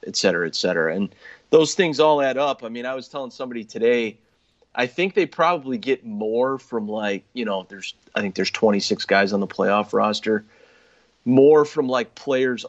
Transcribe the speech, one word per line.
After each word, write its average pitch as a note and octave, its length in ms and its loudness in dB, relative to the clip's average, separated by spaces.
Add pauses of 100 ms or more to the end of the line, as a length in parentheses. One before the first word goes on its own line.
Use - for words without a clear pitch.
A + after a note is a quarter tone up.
et F#2+ 100 -10
cetera, F2 300 0
et D#2+ 100 -6
cetera. E2 400 -2
And G2 180 -4 (360)
those D#3 240 4
things D#3+ 260 0
all D3+ 220 4
add C3 160 0
up. C#3 260 -2
I A2+ 60 -10
mean, A#2+ 160 -10
I C3 80 -6
was C3+ 140 -12
telling C3+ 240 -12
somebody A#2+ 320 -10
today, A2+ 520 2 (600)
I B2 100 0
think F3+ 300 -2
they F3+ 100 2
probably D3 540 0
get C3 260 -2
more A#2 540 -2
from, A2 280 -6
like, G#2+ 360 -4 (100)
you B2 100 -6
know, G2 240 -4
there's, - 280 -14 (180)
I - 80 -4
think G2 140 -4
there's F#2+ 160 -2
twenty-six G2+ 540 0
guys G2 280 2
on G2+ 60 0
the G2 80 -2
playoff G2+ 440 0
roster, G#2+ 540 0 (800)
more C#3+ 400 6
from, C#3+ 220 -4
like, B2 260 -2
players B2+ 560 -2